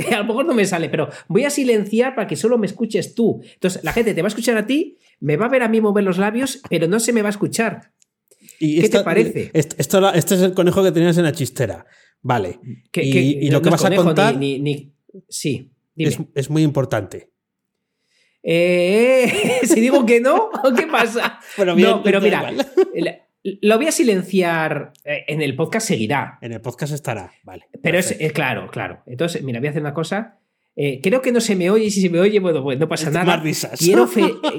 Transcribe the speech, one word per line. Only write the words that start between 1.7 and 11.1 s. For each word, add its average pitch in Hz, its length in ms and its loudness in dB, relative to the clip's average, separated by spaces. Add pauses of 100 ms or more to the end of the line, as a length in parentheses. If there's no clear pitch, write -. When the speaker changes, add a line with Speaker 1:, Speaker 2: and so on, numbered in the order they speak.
Speaker 1:
para 214 140 -4
que 151 80 -6
solo 240 220 0
me 202 80 0
escuches 220 480 -4
tú. 214 260 0 (140)
Entonces, - 300 -4
la 147 80 -4
gente 220 220 0
te 160 80 -2
va 185 40 0
a - 20 0
escuchar 226 280 -2
a 214 100 -2
ti, 285 320 -2 (220)
me 147 160 0
va 208 100 0
a - 20 -2
ver 254 140 2
a 226 60 0
mí 220 120 2
mover 208 240 2
los 185 140 0
labios, 226 500 -2
pero 165 200 0
no 214 120 0
se 240 120 -2
me 233 100 2
va 208 60 0
a - 20 0
escuchar. 202 600 -4 (680)
Speaker 2:
Y 151 220 0
Speaker 1:
¿Qué - 60 4
Speaker 2:
esta, 226 120 2
Speaker 1:
te 196 60 2
parece? 165 500 0
Speaker 2:
est-, - 260 0
esto 190 200 2
la, 190 100 4
este 180 240 0
es 180 80 4
el 185 120 2
conejo 185 280 2
que 185 100 4
tenías 165 260 2